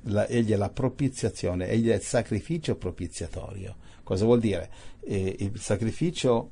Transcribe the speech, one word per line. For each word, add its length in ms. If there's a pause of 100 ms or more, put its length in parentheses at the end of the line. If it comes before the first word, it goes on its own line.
la, 260
egli 240
è 40
la 120
propiziazione, 1000
egli 200
è 60
il 80
sacrificio 760
propiziatorio". 960 (280)
Cosa 240
vuol 140
dire? 280 (320)
Eh, 380
il 200
sacrificio 920